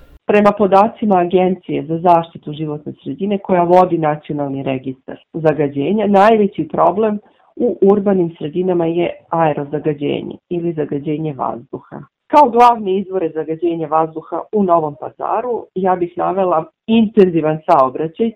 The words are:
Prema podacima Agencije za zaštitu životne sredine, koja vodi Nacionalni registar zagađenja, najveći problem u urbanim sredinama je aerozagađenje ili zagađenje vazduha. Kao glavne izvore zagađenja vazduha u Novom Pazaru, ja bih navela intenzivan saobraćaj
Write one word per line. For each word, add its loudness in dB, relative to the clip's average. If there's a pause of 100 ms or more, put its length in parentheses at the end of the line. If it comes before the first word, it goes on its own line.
(320)
Prema 4
podacima 2
Agencije 0
za -4 (100)
zaštitu 0
životne -10 (100)
sredine, -4
koja 0
vodi 4
Nacionalni -4
registar -8 (160)
zagađenja, 0
najveći 4
problem 0 (360)
u -2
urbanim 2
sredinama -2
je -2 (200)
aerozagađenje -4 (140)
ili -4
zagađenje -6
vazduha. -10 (320)
Kao 6
glavne 4
izvore -4
zagađenja -4
vazduha -4 (100)
u 0
Novom 0
Pazaru, -6 (100)
ja 0
bih -4
navela -2 (220)
intenzivan 2
saobraćaj 0